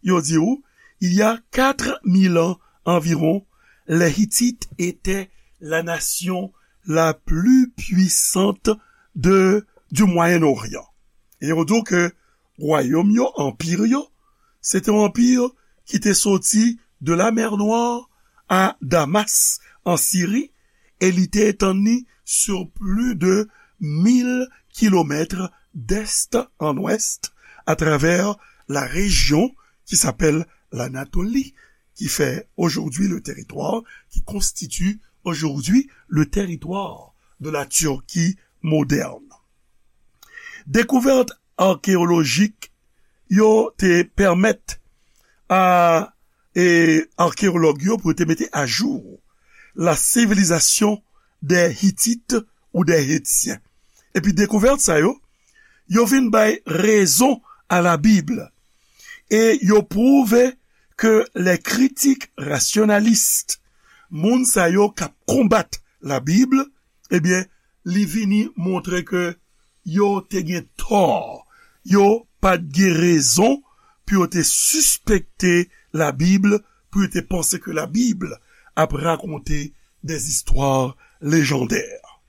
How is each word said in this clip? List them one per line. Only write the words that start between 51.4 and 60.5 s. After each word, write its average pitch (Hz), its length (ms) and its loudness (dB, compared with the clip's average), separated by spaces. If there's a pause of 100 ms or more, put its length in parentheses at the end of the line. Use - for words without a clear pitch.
des 175 420 2
Hittites 233 520 -2 (380)
ou 170 100 0
des 156 200 2
Hittiens. - 560 -4 (560)
E 190 80 -2
pi 208 80 0
dekouvèt 208 480 2
sa 175 240 0
yo, 220 140 0 (720)
yo 226 160 4
vin 262 240 2
bay 214 340 2
rezon 208 760 2 (260)
a 180 160 0
la 170 140 2
Bible. 170 480 2 (840)
E 220 320 2
yo 208 240 4
prouve 247 720 2 (400)